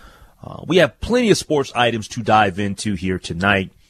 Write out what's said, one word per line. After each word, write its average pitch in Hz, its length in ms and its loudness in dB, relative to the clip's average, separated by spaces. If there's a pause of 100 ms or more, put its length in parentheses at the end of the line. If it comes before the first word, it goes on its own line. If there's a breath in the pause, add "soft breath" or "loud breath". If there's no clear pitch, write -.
(420 soft breath)
Uh, - 240 -16
we 180 120 2
have 151 240 2
plenty 233 280 2
of 170 60 6
sports - 380 -2
items 117 340 0
to - 140 -8
dive 104 360 2
into 101 360 -4
here 92 240 -2
tonight. 92 520 0 (200)